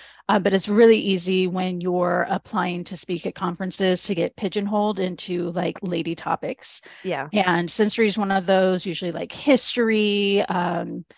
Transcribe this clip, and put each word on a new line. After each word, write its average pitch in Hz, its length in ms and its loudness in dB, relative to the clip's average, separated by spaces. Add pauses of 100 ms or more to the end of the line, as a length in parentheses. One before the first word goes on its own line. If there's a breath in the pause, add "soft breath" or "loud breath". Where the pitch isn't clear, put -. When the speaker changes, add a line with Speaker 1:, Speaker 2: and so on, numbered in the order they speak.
(280 loud breath)
Speaker 1:
uh, 208 100 4
but 190 140 2
it's 196 160 0
really 220 300 8
easy 185 480 0
when 180 340 -4
you're 180 480 0
applying 180 560 -4
to 180 140 -12
speak - 260 -8
at 185 100 -6
conferences 185 680 -2
to 202 100 -4
get 170 220 -2
pigeonholed 208 640 -2
into, 180 540 -4
like, 175 300 -4
lady 170 320 -4
topics. - 680 -8 (200 loud breath)
Speaker 2:
Yeah. 147 300 -6
Speaker 1:
And 175 380 2
sensory 220 360 2
is 202 120 -2
one 196 120 0
of 190 140 0
those, 185 400 2
usually, 175 280 -6
like, 165 200 -8
history, 208 1080 2
um, 175 640 -4 (120)